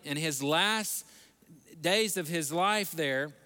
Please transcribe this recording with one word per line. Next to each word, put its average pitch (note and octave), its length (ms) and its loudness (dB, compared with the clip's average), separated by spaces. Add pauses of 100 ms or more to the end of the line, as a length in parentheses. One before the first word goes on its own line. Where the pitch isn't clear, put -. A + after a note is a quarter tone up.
in D3 140 -4
his D3+ 260 -2
last G3 600 0 (760)
days F#3+ 380 2
of E3 100 -2
his D#3+ 240 -2
life G3 400 2
there, D3 400 -2 (140)